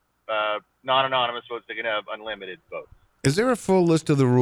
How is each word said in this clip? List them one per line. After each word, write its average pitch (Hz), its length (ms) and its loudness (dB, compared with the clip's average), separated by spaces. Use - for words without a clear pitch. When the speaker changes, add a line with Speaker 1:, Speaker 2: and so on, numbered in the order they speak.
Speaker 1:
uh, 107 320 -2
non-anonymous 131 680 0
votes, 117 180 -8
they 110 80 -10
can 113 100 -8
have 107 260 -2
unlimited 101 480 -10
votes. 80 180 -12
Speaker 2:
Is 139 120 0
there 240 160 0
a 240 60 2
full 185 280 2
list 165 240 2
of 147 80 4
the 139 60 4
Speaker 1:
Does 123 100 4
that 127 80 6